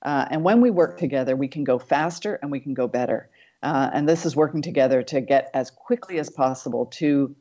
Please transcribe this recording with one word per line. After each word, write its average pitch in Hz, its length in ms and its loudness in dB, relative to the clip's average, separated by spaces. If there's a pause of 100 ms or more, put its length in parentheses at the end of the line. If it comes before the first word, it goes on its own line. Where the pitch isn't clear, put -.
Uh, 139 280 -2
and 156 120 -2
when 220 200 6
we 247 80 6
work 175 280 2
together, 131 380 0
we 135 100 -2
can 147 160 -6
go 127 160 2
faster 165 600 -2
and 143 100 -8
we 139 80 -4
can 135 140 -8
go 127 160 -2
better. 123 400 -2 (340)
Uh, 139 300 0
and 147 160 0
this 165 160 2
is 151 100 0
working 151 280 0
together 131 400 2
to 135 180 -2
get 135 320 2
as 131 180 -4
quickly - 480 -4
as 147 120 -6
possible 127 560 -2
to 139 540 0